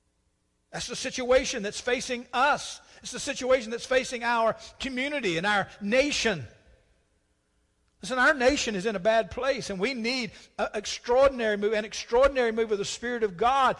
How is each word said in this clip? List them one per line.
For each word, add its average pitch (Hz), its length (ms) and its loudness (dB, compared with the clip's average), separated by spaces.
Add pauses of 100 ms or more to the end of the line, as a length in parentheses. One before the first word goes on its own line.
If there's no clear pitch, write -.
(720)
That's - 180 -10
the 247 80 -10
situation 254 680 0
that's 208 180 -6
facing 247 540 -4
us. 254 480 0 (180)
It's - 120 -14
the - 80 -10
situation 254 500 0
that's 233 160 -8
facing 254 380 -2
our 226 300 2 (260)
community 254 580 -2
and 180 80 -2
our 208 240 2 (100)
nation. 214 640 0 (1600)
Listen, 233 160 -4
our 285 160 4
nation 254 400 2
is 185 100 -4
in 220 120 -2
a 180 40 -6
bad 220 300 2
place, 269 400 -4
and 190 100 -6
we 262 140 -2
need 233 380 -4 (260)
an 220 160 -2
extraordinary 240 840 2
move, 208 160 0
an 214 120 0
extraordinary 247 680 2
move 220 180 0
of 208 60 0
the 196 80 -2
Spirit 233 380 -4
of 190 140 -2
God. 247 440 4